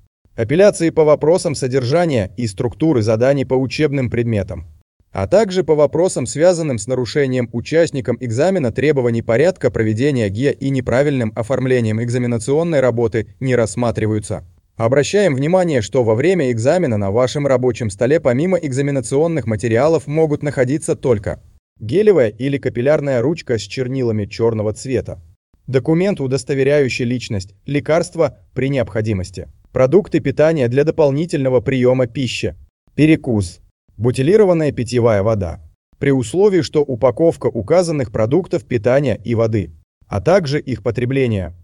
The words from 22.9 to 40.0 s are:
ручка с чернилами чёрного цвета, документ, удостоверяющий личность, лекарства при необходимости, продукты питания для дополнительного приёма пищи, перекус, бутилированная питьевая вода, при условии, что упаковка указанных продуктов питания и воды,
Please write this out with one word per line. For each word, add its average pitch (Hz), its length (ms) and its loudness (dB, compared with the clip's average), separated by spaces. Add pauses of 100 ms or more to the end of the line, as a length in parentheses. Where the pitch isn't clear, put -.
ручка 131 380 -2
с 101 40 -8
чернилами 123 640 -4
чёрного 110 480 -2
цвета, - 460 -6 (460)
документ, 160 540 0
удостоверяющий 135 840 0
личность, 117 520 -6 (100)
лекарства 151 720 -2 (160)
при 135 140 -4
необходимости, 110 800 -4 (240)
продукты 143 480 2
питания 147 480 2
для 131 160 2
дополнительного 143 760 0
приёма 127 460 2
пищи, 117 480 -6 (400)
перекус, 139 640 2 (380)
бутилированная 156 760 2
питьевая 117 500 2
вода, 101 380 -2 (380)
при 143 120 0
условии, 165 520 2
что - 180 -2
упаковка 131 680 0
указанных 151 640 -2
продуктов 151 520 -2
питания 127 580 0
и 117 120 -4
воды, 110 380 0 (360)